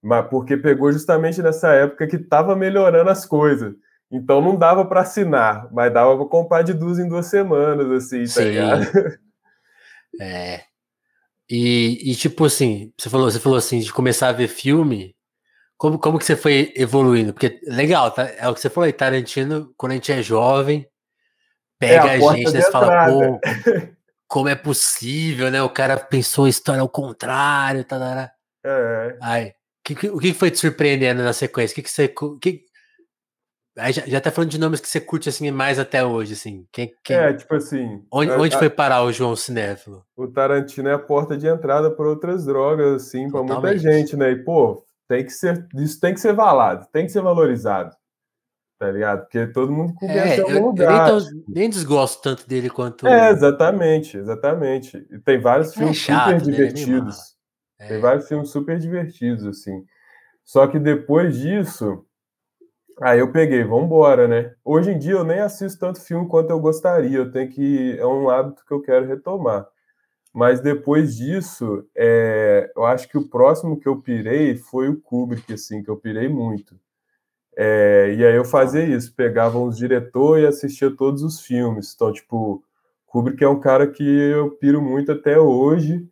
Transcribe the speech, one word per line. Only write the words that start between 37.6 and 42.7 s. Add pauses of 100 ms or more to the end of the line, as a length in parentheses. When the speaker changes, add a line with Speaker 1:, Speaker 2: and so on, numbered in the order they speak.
Speaker 2:
onde,
Speaker 1:
a,
Speaker 2:
onde
Speaker 1:
a
Speaker 2:
foi
parar
o
João
Cinéfilo? (120)
Speaker 1:
o
Tarantino
é
a
porta
de
entrada
pra
outras
drogas,